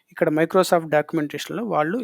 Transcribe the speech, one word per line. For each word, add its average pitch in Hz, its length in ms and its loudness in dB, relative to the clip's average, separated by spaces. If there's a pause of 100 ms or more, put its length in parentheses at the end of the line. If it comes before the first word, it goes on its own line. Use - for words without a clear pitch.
ఇక్కడ - 220 0
Microsoft 165 580 2
డాక్యుమెంటేషన్‌లో 151 800 -2
వాళ్ళు 170 380 -2